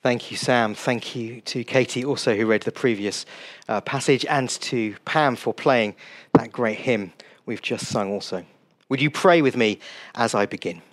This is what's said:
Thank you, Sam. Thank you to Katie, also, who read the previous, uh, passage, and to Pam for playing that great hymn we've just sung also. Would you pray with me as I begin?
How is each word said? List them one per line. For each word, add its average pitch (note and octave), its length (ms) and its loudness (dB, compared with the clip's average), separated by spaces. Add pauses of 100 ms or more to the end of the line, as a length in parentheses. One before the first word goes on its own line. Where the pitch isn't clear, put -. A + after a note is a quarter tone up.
Thank B2 300 0
you, G2 60 -8
Sam. A#2 380 2
Thank - 380 -4
you A#2 280 -8
to A#2+ 240 -6
Katie, B2 400 0
also, C3 280 0
who G#2+ 120 2
read A2 160 4
the A2+ 100 -4
previous, G#2 540 -2 (420)
uh, G#2 140 -2
passage, C#3 480 0
and C3+ 200 0
to A2 540 -4
Pam C#3+ 320 2
for - 180 -4
playing A#2 400 2 (420)
that A#2 180 4
great A2+ 240 0
hymn G#2 340 -2 (340)
we've A2+ 160 -8
just - 260 -4
sung G#2+ 260 -2
also. F#2+ 320 -6 (420)
Would C3+ 140 0
you D3 80 2
pray E3+ 320 6
with C3 160 4
me G#2+ 220 2 (360)
as A#2 180 0
I G2+ 120 2
begin? F2 360 -8 (120)